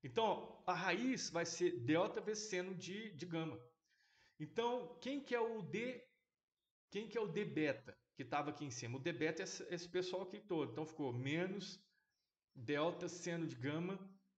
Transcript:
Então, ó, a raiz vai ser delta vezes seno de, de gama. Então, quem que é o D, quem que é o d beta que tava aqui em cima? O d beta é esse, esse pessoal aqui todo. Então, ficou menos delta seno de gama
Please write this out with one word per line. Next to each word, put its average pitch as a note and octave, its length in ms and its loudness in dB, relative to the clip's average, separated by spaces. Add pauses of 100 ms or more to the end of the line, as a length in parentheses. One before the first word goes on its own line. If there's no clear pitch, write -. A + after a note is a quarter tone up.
Então, A3+ 200 2
ó, - 460 2
a F3+ 40 6
raiz F#3+ 560 2
vai E3+ 140 2
ser E3+ 360 2
delta E3 400 4
vezes G#3 280 -2
seno F#3 280 0
de, G3+ 400 -6
de F3 100 -6
gama. D#3+ 340 -2 (800)
Então, A#3 640 -2
quem C4+ 200 -4
que B3+ 140 -2
é A#3 60 4
o A3+ 220 2
D, A#3 380 -2 (920)
quem G#3+ 160 -4
que A#3 100 -2
é - 20 2
o G#3+ 60 2
d F#3+ 180 0
beta D3 540 0 (160)
que C3+ 100 -6
tava C#3+ 260 0
aqui D3+ 140 -6
em C#3 60 -4
cima? A#2+ 280 -4
O - 20 -4
d E3+ 120 0
beta D#3 300 0
é - 20 -2
esse, - 200 -6 (100)
esse E3+ 140 -6
pessoal F3+ 340 0
aqui G3+ 160 -8
todo. D3+ 320 0
Então, D3+ 160 -2
ficou C#3 260 -2
menos E3+ 720 0 (680)
delta D3+ 540 0
seno E3+ 400 -2
de C3 80 -4
gama E3 420 0 (400)